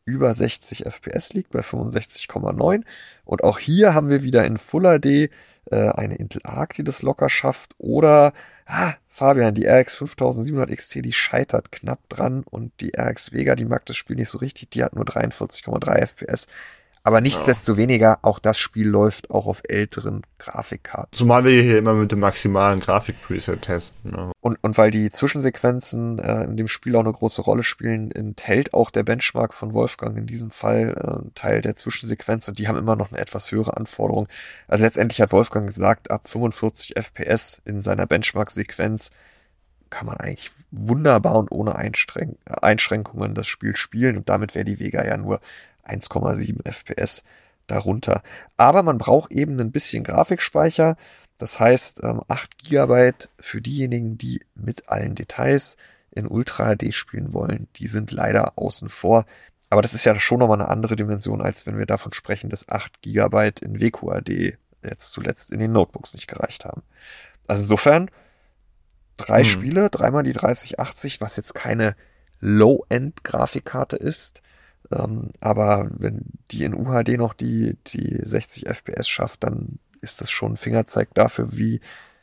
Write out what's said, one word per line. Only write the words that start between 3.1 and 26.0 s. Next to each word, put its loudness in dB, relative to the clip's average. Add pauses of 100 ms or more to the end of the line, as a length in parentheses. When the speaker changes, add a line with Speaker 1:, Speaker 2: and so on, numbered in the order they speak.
Speaker 1:
Und -4
auch 4
hier 4
haben 2
wir 2
wieder 4
in 0
Full 2
H 8
D, 4 (400)
äh, 2
eine -4
Intel -8
Arc, -6
die -6
das -6
locker 2
schafft. -2
Oder, 8 (340)
ah, -2 (140)
Fabian, 4
die -2
R 8
X 0
fünftausendsiebenhundert -2
X -10
T, -8
die -6
scheitert -2
knapp -8
dran. -4
Und -10
die -8
R -2
X -10
Vega, 2
die -4
mag -2
das -10
Spiel -8
nicht -4
so -10
richtig, -10
die -2
hat -2
nur -4
dreiundvierzig -4
Komma -4
drei 0
F -4
P -16
S. -6 (580)
Aber 6
Speaker 2:
Ja. 2
Speaker 1:
nichtsdestoweniger, 4
auch 2
das 0
Spiel -2
läuft 2
auch 0
auf -6
älteren -4 (160)
Grafikkarten. -12
Speaker 2:
Zumal 6
wir 8
hier 6
immer 6
mit 4
dem 0
maximalen 2
Grafikpreset -2
testen, -8
ne? -8
Speaker 1:
Und, -2
und 0
weil 10
die 0
Zwischensequenzen, -2